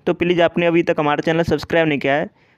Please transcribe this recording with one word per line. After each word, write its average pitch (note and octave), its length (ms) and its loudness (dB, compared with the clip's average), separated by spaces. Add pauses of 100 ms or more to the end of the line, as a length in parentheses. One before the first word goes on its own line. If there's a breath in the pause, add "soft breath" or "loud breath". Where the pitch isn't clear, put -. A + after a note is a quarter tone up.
तो F3+ 80 0
प्लीज़ F3 280 0
आपने E3+ 240 2
अभी E3+ 180 2
तक E3+ 160 -2
हमारा D3 220 0
चैनल E3 220 0
सब्सक्राइब E3 440 0
नहीं C#3+ 120 -2
किया C#3 140 0
है E3 160 -2 (280 soft breath)